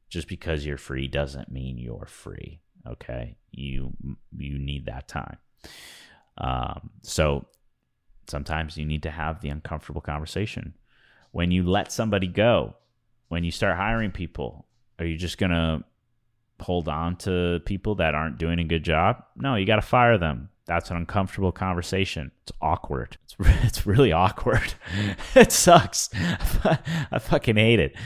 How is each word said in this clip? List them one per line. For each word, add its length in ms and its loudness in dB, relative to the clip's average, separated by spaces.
just 180 -8
because 380 -6
you're 120 -6
free 300 -8
doesn't 440 -6
mean 260 -10
you're 280 -12
free, 560 -16
okay? 480 -12
You, 420 -4
you 220 -8
need 260 -6
that 220 -10
time. 300 -10
Um, 520 -6
so 460 0
sometimes 500 -6
you 80 -6
need 180 -4
to 80 -6
have 300 -6
the 80 -6
uncomfortable 520 -10
conversation. 720 -8
When 200 0
you 180 4
let 220 2
somebody 360 0
go, 480 2
when 160 -2
you 80 -2
start 260 0
hiring 340 0
people, 560 -10
are 60 -2
you 120 -2
just 200 -6
gonna 460 2
hold 280 -2
on 300 -2
to 480 0
people 300 -2
that 200 2
aren't 220 -2
doing 220 0
a 40 0
good 200 0
job? 400 2
No, 200 -2
you 100 0
gotta 160 4
fire 360 4
them. 320 -2
That's 260 -2
an 60 -4
uncomfortable 540 -2
conversation. 800 -4
It's 80 -16
awkward. 600 -4
It's, 160 -20
<laughs> 0 -
it's 220 2
really 260 6
awkward. 600 2
<laughs> 320 -2
It 160 10
sucks. 600 6
<laughs> 40 -8
I 1040 0
fucking 380 2
hate 220 6
it. 160 0